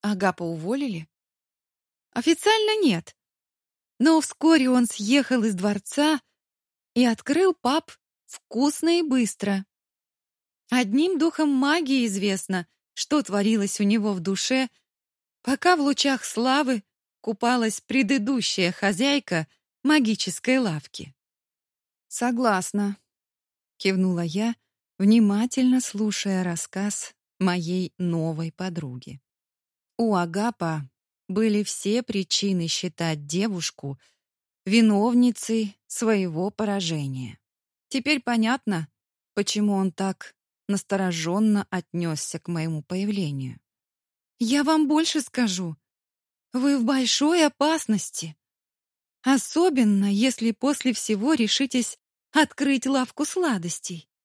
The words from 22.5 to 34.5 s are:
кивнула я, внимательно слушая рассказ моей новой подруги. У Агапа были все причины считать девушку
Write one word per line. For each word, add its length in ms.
кивнула 440
я, 340
внимательно 840
слушая 640
рассказ 720
моей 640
новой 520
подруги. 680
У 180
Агапа 720
были 340
все 400
причины 640
считать 600
девушку 720